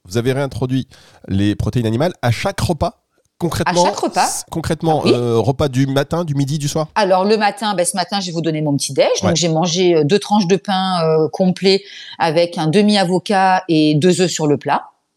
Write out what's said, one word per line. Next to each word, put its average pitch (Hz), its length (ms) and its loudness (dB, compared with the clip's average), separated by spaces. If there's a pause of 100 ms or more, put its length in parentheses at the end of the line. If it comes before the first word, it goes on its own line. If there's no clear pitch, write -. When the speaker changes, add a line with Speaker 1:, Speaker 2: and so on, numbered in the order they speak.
Speaker 1:
Vous 92 100 -8
avez 120 160 0
réintroduit 131 560 -2 (400)
les 101 260 0
protéines 113 320 -2
animales 117 360 0
à 120 100 0
chaque 196 300 -4
repas ? 170 340 -2 (460)
Concrètement, 175 420 0
Speaker 2:
À - 20 6
chaque - 140 -2
repas. 226 260 0
Speaker 1:
s-, - 260 -6
concrètement, 160 480 0
Speaker 2:
Ah - 60 -2
oui. 117 100 4
Speaker 1:
euh, 120 220 0
repas 135 320 0
du 131 180 0
matin, 143 380 -2
du 147 100 -4
midi, 139 240 -2
du 147 80 -4
soir ? 160 280 -4
Speaker 2:
Alors, 190 280 2
le 208 140 2
matin, 208 360 -2
ben, 175 120 0
ce - 100 -6
matin, 190 240 -4
je 185 60 -6
vais 180 80 -8
vous 165 80 -4
donner 160 200 -2
mon 147 140 0
petit - 160 -4
déj. 160 140 2 (160)
Speaker 1:
Ouais. 180 80 0
Speaker 2:
Donc, 165 80 0
j'ai 165 100 -2
mangé, 170 480 2
euh, 156 80 4
deux 185 160 2
tranches 208 280 0
de 190 100 2
pain, 190 480 -2
euh, 160 240 2
complet 190 520 0 (360)
avec 170 400 0
un 156 100 -2
demi-avocat 190 1040 2
et 156 260 4
deux 156 240 2
œufs 175 100 2
sur 160 160 -4
le 147 120 2
plat. - 320 -4 (260)